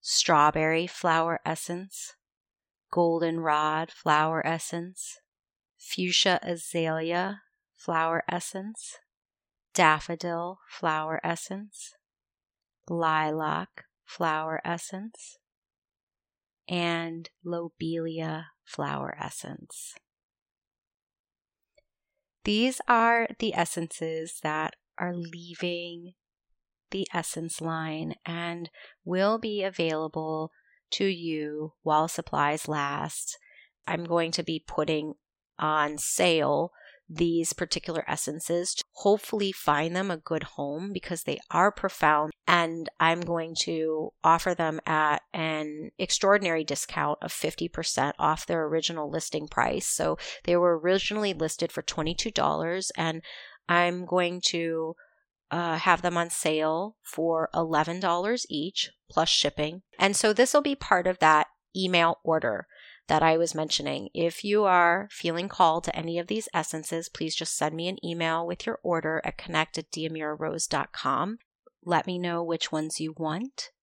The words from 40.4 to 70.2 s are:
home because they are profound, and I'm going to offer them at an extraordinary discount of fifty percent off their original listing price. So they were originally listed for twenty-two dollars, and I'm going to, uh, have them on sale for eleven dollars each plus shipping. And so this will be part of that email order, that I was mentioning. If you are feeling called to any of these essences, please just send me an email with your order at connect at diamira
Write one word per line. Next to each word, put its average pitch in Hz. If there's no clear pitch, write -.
home 151
because 180
they 151
are 185
profound, 156
and 165
I'm 165
going 165
to 160
offer 170
them 160
at 156
an 156
extraordinary 185
discount 147
of -
fifty -
percent -
off 151
their 165
original 160
listing 156
price. -
So -
they 175
were 175
originally 190
listed 160
for 143
twenty-two 165
dollars, 160
and 165
I'm 175
going 180
to, 165
uh, 170
have 175
them 175
on 170
sale 160
for 160
eleven 165
dollars 190
each 156
plus 160
shipping. 156
And 196
so 214
this 240
will 294
be 285
part 185
of 185
that 156
email 175
order, 151
that 156
I 160
was 165
mentioning. 147
If 170
you 202
are 180
feeling 170
called 170
to -
any 165
of 175
these 220
essences, 165
please 160
just -
send 151
me 170
an -
email 165
with 180
your 226
order 160
at -
connect 160
at 156
diamira 156